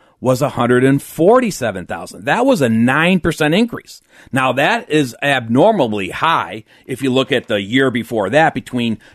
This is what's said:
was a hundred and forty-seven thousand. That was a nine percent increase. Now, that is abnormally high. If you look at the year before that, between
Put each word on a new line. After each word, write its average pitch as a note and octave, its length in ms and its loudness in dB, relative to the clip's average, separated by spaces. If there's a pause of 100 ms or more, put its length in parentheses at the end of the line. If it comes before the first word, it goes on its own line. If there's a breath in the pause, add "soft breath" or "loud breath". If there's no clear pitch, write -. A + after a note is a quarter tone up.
(200 soft breath)
was B2 220 0
a C#3 80 0
hundred B2 340 2
and C#3 180 2
forty-seven D#3+ 840 0
thousand. F2+ 380 -12
That E3+ 200 0
was C4 160 2
a B2+ 80 2
nine C3+ 520 2
percent D#3 340 0
increase. - 480 -4 (300 soft breath)
Now, C3 200 0
that E3+ 380 -2
is C#3+ 320 0
abnormally B2+ 880 2
high. A2+ 540 -2 (220 soft breath)
If C3 160 -8
you C3 100 0
look C3 200 0
at B2 140 0
the G#2 140 -2
year B2 300 0
before A2 400 -2
that, D3+ 240 4
between A#2+ 440 -4 (160 loud breath)